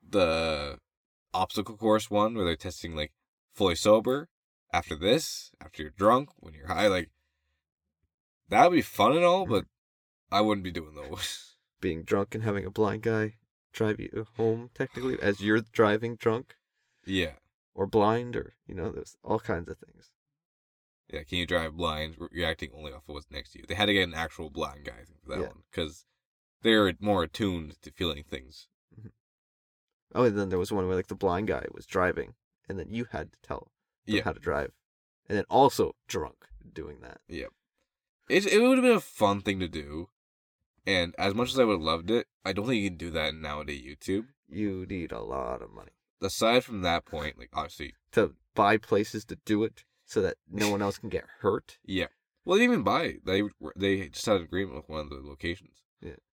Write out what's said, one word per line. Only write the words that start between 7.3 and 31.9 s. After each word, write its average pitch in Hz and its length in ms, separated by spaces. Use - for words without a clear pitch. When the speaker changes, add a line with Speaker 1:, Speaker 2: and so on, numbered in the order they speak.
Speaker 1:
that 107 200
would 180 60
be 139 60
fun 107 340
and 175 100
all, 180 180
Speaker 2:
Mm-hmm. 160 100
Speaker 1:
but 95 120
I 101 100
wouldn't 104 220
be 90 80
doing 78 240
those. - 600
<laughs> - 140
Speaker 2:
Being 82 220
drunk 98 300
and 110 100
having 101 220
a 95 60
blind 107 320
guy 107 320
drive 107 260
you 107 260
home, 113 360
technically, 127 480
as 101 200
you're 107 200
driving 110 540
drunk. 117 400
Speaker 1:
Yeah. 90 280
Speaker 2:
Or 95 120
blind, 113 520
or, - 180
you - 80
know, 92 180
there's - 320
all 107 160
kinds 85 300
of 80 80
things. - 340
Speaker 1:
Yeah, 76 140
can 90 140
you 87 80
drive 80 300
blind, 80 420
re-, 85 140
reacting 80 420
only 73 200
off 73 160
of 73 60
what's 71 140
next - 220
to - 80
you? - 80
They 95 80
had 104 120
to 104 60
get 95 140
an 82 60
actual 80 360
blind 71 360
guy - 180
for 69 60
that - 120
Speaker 2:
Yeah. 71 60
Speaker 1:
one, - 160
'cause 80 320
they're 107 380
more 101 240
attuned 85 580
to - 100
feeling 76 320
things. - 440
Speaker 2:
Mm-hmm. 110 120
Oh, 120 80
and 104 160
then 101 100
there 92 80
was 90 140
one 95 160
where, 92 80
like, 90 120
the 101 80
blind 95 340
guy 73 220
was - 140
driving, 87 500